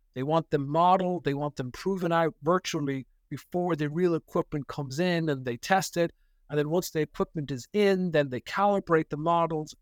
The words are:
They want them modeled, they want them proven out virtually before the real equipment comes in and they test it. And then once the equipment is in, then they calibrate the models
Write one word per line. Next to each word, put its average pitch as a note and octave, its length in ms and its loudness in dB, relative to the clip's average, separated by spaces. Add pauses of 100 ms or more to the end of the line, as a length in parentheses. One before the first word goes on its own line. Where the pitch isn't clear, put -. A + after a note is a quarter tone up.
(160)
They B2+ 80 -4
want D#3 280 0
them C#3+ 160 0
modeled, F3+ 560 2
they C#3 100 0
want C#3+ 220 -4
them B2+ 160 -6
proven F3+ 400 -4
out E3 320 2
virtually D3 640 0 (220)
before F3 460 -4
the D3 140 -2
real E3+ 240 2
equipment D#3 540 -4
comes C3+ 320 -8
in E3+ 300 0
and C3+ 140 -2
they A#2+ 140 -6
test - 400 0
it. E3+ 140 0 (380)
And D3+ 100 0
then D3 100 0
once F3 220 -2
the D#3+ 80 -2
equipment D3+ 500 -4
is C3 240 -8
in, F#3+ 380 2
then D3 180 2
they B2+ 120 -4
calibrate G3 680 2
the D3+ 80 -6
models D#3+ 640 0